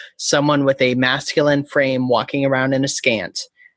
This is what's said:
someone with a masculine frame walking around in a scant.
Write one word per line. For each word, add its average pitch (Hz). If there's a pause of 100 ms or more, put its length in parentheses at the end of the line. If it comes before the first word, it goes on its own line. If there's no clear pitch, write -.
(160)
someone 147
with 135
a 123
masculine 139
frame 135
walking 123
around 135
in 131
a 139
scant. 107 (340)